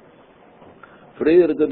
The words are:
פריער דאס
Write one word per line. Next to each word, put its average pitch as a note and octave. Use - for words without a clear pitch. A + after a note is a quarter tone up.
פריער D#3+
דאס C#3